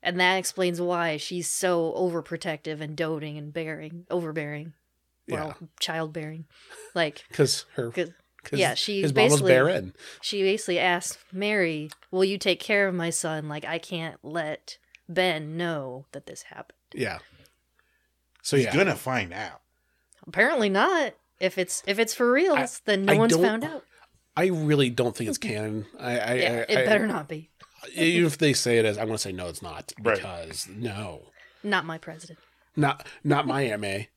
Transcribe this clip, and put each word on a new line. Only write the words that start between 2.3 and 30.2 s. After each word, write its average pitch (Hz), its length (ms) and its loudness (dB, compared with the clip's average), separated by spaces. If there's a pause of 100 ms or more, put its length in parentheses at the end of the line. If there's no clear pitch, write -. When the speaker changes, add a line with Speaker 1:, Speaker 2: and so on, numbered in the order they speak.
Speaker 1:
and 151 160 -8
doting 156 400 -4
and 147 160 -12
bearing, 156 580 -8
overbearing. 156 640 -4 (540)
Well, 151 320 -6
Speaker 2:
Yeah. 165 60 -18 (140)
Speaker 1:
childbearing. 160 680 -6 (480)
Like, 156 340 -2
Speaker 2:
<laughs> - 40 -18
'Cause - 420 2
her, 120 160 -2
Speaker 1:
'cause, 170 200 -2 (340)
Speaker 2:
'cause 139 160 -2
Speaker 1:
yeah, 143 140 4
she 196 280 -2
Speaker 2:
his 147 100 2
mom 214 120 6
was 233 80 8
Speaker 1:
basically, 135 200 6
Speaker 2:
barren. 131 440 4 (260)
Speaker 1:
she 202 200 -2
basically 190 360 2
asked 175 400 0 (140)
Mary, 185 580 0 (220)
"Will 185 120 4
you 196 140 0
take 185 220 0
care 202 260 2
of 185 80 -2
my 170 160 -2
son? 156 380 -4
Like, 151 160 -8
I 165 140 -4
can't 165 440 -8
let 156 560 -6 (300)
Ben 165 480 0
know 143 560 -6
that 139 140 -14
this - 180 -16
happened." - 340 -18 (160)
Speaker 2:
Yeah. 98 240 -4 (1200)
So, - 160 0
Speaker 3:
He's 127 100 4
Speaker 2:
yeah. 98 100 -2
Speaker 3:
gonna 185 200 4
find 104 380 -4
out. 104 260 -10 (680)
Speaker 1:
Apparently 226 400 2
not. 262 460 2 (260)
If 185 180 -2
it's, 180 300 -4
if 202 100 0
it's 226 160 0
for 240 160 2
reals, 302 280 4
Speaker 2:
I, 254 100 0 (160)
Speaker 1:
then 196 220 0
no 196 80 6
Speaker 2:
I - 20 6
Speaker 1:
one's 226 160 6
Speaker 2:
don't, 165 100 6
Speaker 1:
found 226 220 2
out. 311 200 -10 (520)
Speaker 2:
I 180 100 4
really 151 440 4
don't 120 260 0
think 113 120 -4
it's 101 100 -4
canon. 107 480 -4 (120)
I, 123 220 -2
I, 117 140 0
Speaker 1:
Yeah, 120 340 2
Speaker 2:
I, - 40 2
Speaker 1:
it 214 60 4
Speaker 2:
I, 208 80 4
Speaker 1:
better 214 200 4
not 151 220 -4
be. 160 220 -12 (440)
Speaker 2:
even 175 320 4
if 147 120 0
they 147 160 6
say 120 240 4
it 110 60 6
is, 104 140 2
I'm 110 80 -2
gonna 110 120 -2
say, 98 140 -4
"No, 90 160 -6
it's 85 140 -12
not." 85 300 -12 (100)
Speaker 3:
Right. 110 140 4
Speaker 2:
Because, 90 520 -8